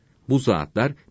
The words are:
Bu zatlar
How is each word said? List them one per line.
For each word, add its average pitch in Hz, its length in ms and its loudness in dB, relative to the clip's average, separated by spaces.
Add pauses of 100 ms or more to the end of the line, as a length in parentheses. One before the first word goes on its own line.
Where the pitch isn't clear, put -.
(300)
Bu 135 100 2
zatlar 113 540 -2 (180)